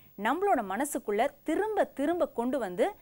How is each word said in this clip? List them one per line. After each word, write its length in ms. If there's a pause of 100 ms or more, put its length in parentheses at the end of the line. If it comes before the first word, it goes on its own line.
(180)
நம்மளோட 380
மனசுக்குள்ள 720 (160)
திரும்ப 400
திரும்ப 460
கொண்டு 300
வந்து 320 (100)